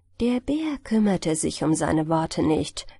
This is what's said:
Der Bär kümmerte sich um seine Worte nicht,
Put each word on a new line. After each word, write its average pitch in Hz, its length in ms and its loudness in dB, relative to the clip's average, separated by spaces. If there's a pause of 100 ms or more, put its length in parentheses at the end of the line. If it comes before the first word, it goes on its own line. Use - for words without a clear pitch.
(180)
Der 247 220 0
Bär 302 420 -2
kümmerte 196 540 2
sich 160 260 -4
um 156 120 2
seine 156 340 2
Worte 160 340 0
nicht, 156 440 -2 (140)